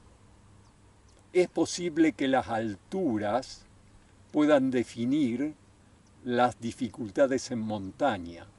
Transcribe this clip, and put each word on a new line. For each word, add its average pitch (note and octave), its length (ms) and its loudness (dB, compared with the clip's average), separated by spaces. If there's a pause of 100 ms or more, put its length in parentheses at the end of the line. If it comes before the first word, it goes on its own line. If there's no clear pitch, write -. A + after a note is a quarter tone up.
(1300)
es F3+ 180 4
posible E3 640 0
que C#3 140 -2
las C3 200 2
alturas A2 1200 -2 (680)
puedan D3 380 4
definir B2 880 0 (680)
las B2 360 0
dificultades A#2+ 920 -2
en B2 80 -4
montaña. G2 880 -4 (140)